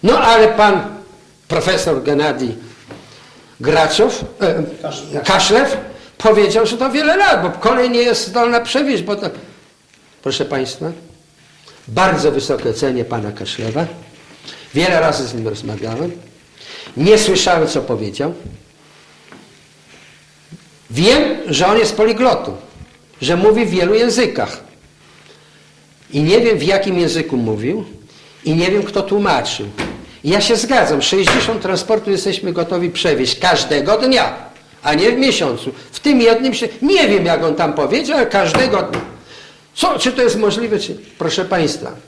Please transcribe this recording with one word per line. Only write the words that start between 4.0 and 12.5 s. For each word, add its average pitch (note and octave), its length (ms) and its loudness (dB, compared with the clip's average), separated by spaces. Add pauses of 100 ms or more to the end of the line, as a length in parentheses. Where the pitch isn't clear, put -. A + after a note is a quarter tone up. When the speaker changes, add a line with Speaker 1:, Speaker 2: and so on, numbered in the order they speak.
Speaker 1:
e, D#3+ 220 0 (180)
Speaker 2:
Kaszlew. D3 440 -8
Speaker 1:
Kaszlew C4+ 520 2 (400)
powiedział, G#3+ 480 4
że A#3 120 -4
to C4 140 -2
wiele D4+ 260 2
lat, F4+ 240 4
bo F3 80 -2
kolej B3 400 0
nie A#3+ 100 2
jest A#3+ 280 0
zdolna A#3 320 2
przewieźć, C4 440 -2
bo G3+ 120 -4
to". G3+ 140 -8 (920)
Proszę C3+ 220 -2
państwa, C#3 460 -6 (960)
bardzo D#3 440 2
wysoko B2+ 420 -4